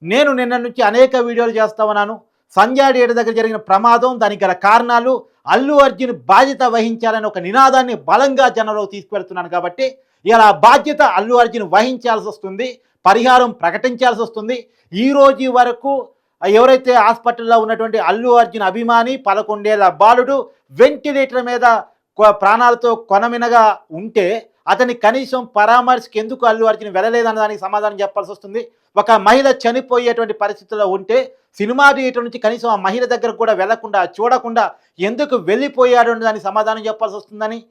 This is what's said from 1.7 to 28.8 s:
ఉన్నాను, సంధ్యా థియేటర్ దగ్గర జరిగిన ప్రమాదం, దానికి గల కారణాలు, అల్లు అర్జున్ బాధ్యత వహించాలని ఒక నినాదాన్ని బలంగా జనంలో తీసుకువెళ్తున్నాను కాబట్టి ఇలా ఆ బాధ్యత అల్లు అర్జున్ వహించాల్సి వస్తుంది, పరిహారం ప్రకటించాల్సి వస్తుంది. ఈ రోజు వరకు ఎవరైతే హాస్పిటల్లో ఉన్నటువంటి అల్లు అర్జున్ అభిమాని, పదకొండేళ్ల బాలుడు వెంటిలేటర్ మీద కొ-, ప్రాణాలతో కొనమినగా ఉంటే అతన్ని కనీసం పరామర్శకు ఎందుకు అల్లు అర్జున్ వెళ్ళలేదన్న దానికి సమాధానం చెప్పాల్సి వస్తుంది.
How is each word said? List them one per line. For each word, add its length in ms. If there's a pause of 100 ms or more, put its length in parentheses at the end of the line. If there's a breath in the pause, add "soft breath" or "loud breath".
ఉన్నాను, 360 (300)
సంధ్యా 400
థియేటర్ 260
దగ్గర 160
జరిగిన 240
ప్రమాదం, 640
దానికి 240
గల 80
కారణాలు, 760 (200)
అల్లు 280
అర్జున్ 380
బాధ్యత 500
వహించాలని 640
ఒక 120
నినాదాన్ని 560
బలంగా 540
జనంలో 380
తీసుకువెళ్తున్నాను 600
కాబట్టి 480 (300)
ఇలా 180
ఆ 60
బాధ్యత 520
అల్లు 320
అర్జున్ 380
వహించాల్సి 560
వస్తుంది, 520 (260)
పరిహారం 440
ప్రకటించాల్సి 720
వస్తుంది. 460 (240)
ఈ 200
రోజు 380
వరకు 580 (400)
ఎవరైతే 440
హాస్పిటల్లో 680
ఉన్నటువంటి 400
అల్లు 400
అర్జున్ 240
అభిమాని, 540
పదకొండేళ్ల 720
బాలుడు 640 (200 soft breath)
వెంటిలేటర్ 720
మీద 380 (340)
కొ-, 140
ప్రాణాలతో 640
కొనమినగా 840 (120)
ఉంటే 600 (180)
అతన్ని 260
కనీసం 640
పరామర్శకు 600
ఎందుకు 280
అల్లు 180
అర్జున్ 280
వెళ్ళలేదన్న 460
దానికి 220
సమాధానం 400
చెప్పాల్సి 320
వస్తుంది. 380 (260)